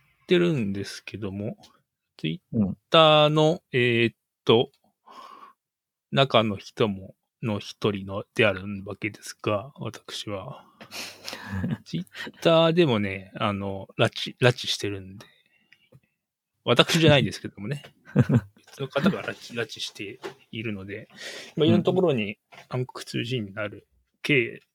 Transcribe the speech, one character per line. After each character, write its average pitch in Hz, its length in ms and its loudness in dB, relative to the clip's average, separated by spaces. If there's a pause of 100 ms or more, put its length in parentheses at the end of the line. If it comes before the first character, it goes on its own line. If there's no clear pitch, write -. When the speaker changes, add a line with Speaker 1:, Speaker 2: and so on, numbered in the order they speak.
(260)
Speaker 1:
て 180 120 4
る 170 140 4
ん 107 200 -2
で 98 120 -4
す - 200 -14
け - 120 -12
ど 98 160 -8
も、 101 140 -6
Speaker 2:
う - 20 -6
ん。 - 80 -10 (600)
Speaker 1:
Twitter 151 1120 4
の、 156 320 2 (100)
え 120 380 4
ー - 20 -6
っ - 40 -20 (280)
と、 120 260 4 (1400)
中 135 320 4
の 104 140 -2
人 - 320 -2
も、 95 260 -10 (280)
の 107 160 -2
一 - 320 -4
人 98 160 -6
の、 98 180 -8 (100)
で 110 120 6
あ 101 60 4
る 92 100 -8 (220)
わ 101 120 -10
け 107 140 -6
で - 120 -16
す - 180 -16
が、 110 360 -2
私 - 520 -12
は。 101 360 -12 (160)
Speaker 2:
<laughs> - 1040 -10
Speaker 1:
Twitter 165 880 0
で 170 140 4
も 117 120 2
ね、 95 380 -4
あ 107 160 -2
の、 98 360 -8 (100)
拉 113 100 4
致、 - 300 -8
拉 127 100 4
致 - 180 0
し - 120 -4
て 104 100 -6
る 98 120 -8
ん 95 180 -16
で。 - 80 -20 (1400)
私 127 340 4
じ 160 80 4
ゃ 147 40 8
な 143 80 6
い 120 40 4
で 98 100 0
す - 80 -12
け - 80 -10
ど - 120 -16
も 101 80 -10
ね。 143 140 -8 (320)
Speaker 2:
<laughs> - 420 2 (200)
Speaker 1:
別 - 40 -14
の 135 80 -8
方 180 220 0
が 101 120 -4
拉 117 80 -8
致、 - 240 -16
拉 117 100 -4
致 - 160 -12
し - 100 -8
て 104 300 -14 (300)
い 113 120 -8
る 113 100 -6
の 95 120 -10
で、 101 240 -14 (480)
ま 151 80 4
あ、 - 20 6
い 165 40 8
ろ 170 60 8
ん - 40 4
な 165 40 -2
と 180 100 2
こ 185 80 2
ろ 165 100 4
に 107 260 -4 (300)
暗 127 180 -4
黒 - 180 -16
通 123 200 -6
信 117 200 -4
に 95 100 -14
な 104 120 -6
る 101 200 -16 (360)
経-、 123 380 0 (140)